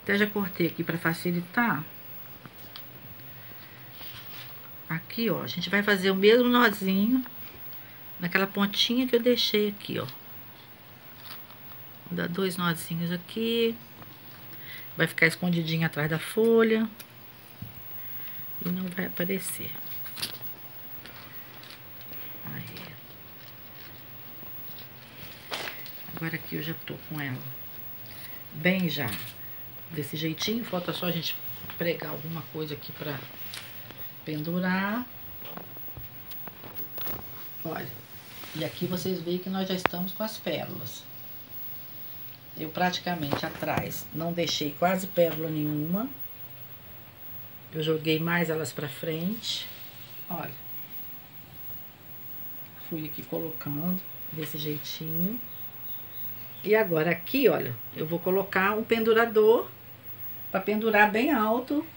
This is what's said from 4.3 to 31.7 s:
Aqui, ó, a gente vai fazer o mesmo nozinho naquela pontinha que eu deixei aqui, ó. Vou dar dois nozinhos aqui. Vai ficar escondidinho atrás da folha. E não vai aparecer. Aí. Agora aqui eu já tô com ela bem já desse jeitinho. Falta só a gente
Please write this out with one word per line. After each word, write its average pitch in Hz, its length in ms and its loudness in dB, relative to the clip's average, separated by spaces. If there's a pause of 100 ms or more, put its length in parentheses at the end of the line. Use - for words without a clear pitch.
Aqui, 208 420 0
ó, 147 120 2
a 131 60 -4
gente 170 220 -2
vai 202 140 4
fazer 196 280 6
o 190 40 6
mesmo 220 320 10
nozinho 233 800 6 (920)
naquela 190 280 4
pontinha 202 600 4
que 254 80 4
eu 233 60 8
deixei 233 480 6
aqui, - 300 -4
ó. - 60 0 (2000)
Vou 175 120 -4
dar 175 100 2
dois 180 300 2
nozinhos 170 540 2
aqui. 226 640 2 (1200)
Vai 160 120 6
ficar - 200 6
escondidinho 165 580 4
atrás 151 240 2
da 160 100 2
folha. 226 680 6 (1800)
E - 20 0
não 185 220 0
vai 175 160 0
aparecer. - 680 -2 (2750)
Aí. - 320 -8 (3500)
Agora 160 220 -2
aqui 160 220 -4
eu 156 40 -2
já 160 120 -4 (120)
tô 147 100 -6 (120)
com 151 140 -4
ela 135 200 -4 (1080)
bem 175 380 4
já 139 200 0 (840)
desse 151 260 -2
jeitinho. 165 480 0
Falta 175 260 -2
só 170 140 -2
a 175 60 2
gente 165 260 -2 (400)